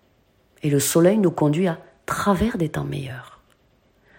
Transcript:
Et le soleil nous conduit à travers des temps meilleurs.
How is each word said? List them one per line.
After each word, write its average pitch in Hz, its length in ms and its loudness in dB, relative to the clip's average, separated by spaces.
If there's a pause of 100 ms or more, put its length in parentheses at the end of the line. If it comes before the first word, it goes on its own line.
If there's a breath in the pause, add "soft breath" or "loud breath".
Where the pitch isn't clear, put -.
(640)
Et 151 60 0
le 143 120 2
soleil 175 360 4
nous 190 140 2
conduit 156 360 0
à 165 140 -4 (240)
travers 202 540 -2
des 160 100 -2
temps 147 160 -6
meilleurs. 139 560 -12 (800 soft breath)